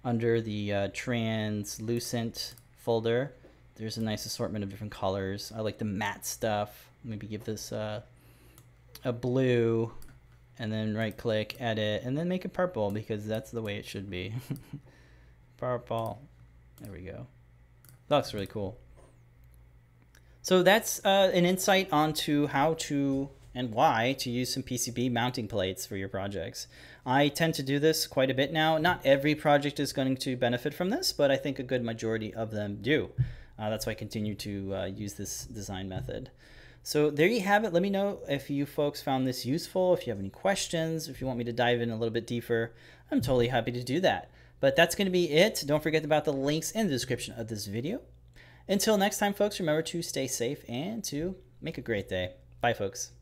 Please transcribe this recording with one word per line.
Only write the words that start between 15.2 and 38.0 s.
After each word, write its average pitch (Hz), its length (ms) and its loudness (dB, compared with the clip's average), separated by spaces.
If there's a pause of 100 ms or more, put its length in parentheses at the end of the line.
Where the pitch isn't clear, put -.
Purple. 117 640 -4 (580)
There 104 120 -14
we 85 80 -12
go. 92 260 -12 (840)
That 147 80 4
looks - 160 0
really 98 140 -4
cool. 101 320 -6 (1700)
So 185 200 6
that's, 214 400 6
uh, 196 280 6
an 175 140 6
insight 185 460 4
onto 147 560 2
how 147 320 2
to 139 500 0 (240)
and 123 180 -4
why 127 460 4
to - 100 -4
use 123 240 -2
some 131 120 -4
P 123 120 -6
C 120 140 -4
B 120 180 0
mounting 120 380 0
plates 95 400 -2
for 104 100 -8
your 95 120 -4
projects. 98 580 -6 (400)
I 139 220 4
tend 160 260 0
to 143 80 -4
do 143 160 0
this 156 300 4
quite 135 200 2
a 135 60 0
bit 139 180 2
now. 160 240 4
Not 165 280 2
every 139 320 4
project 147 420 4
is 139 140 -2
going 131 240 2
to 131 200 -4
benefit 127 380 0
from 180 160 -2
this, 359 220 0
but 143 180 4
I 135 60 6
think 139 240 -4
a - 20 -6
good 123 220 0
majority 113 500 -2
of 113 160 -4
them 104 320 -4
do. 120 280 2 (460)
Uh, 107 140 -4
that's 110 160 -4
why 113 60 -2
I - 20 -4
continue 107 400 -4
to, 98 400 -6
uh, 95 120 -2
use 101 260 -6
this - 320 -8
design 113 440 -8
method. - 420 -6 (520)
So 151 260 2
there 147 200 4
you - 140 2
have 208 200 4
it. 196 100 -2
Let 175 120 4
me 202 60 0
know 196 280 0 (100)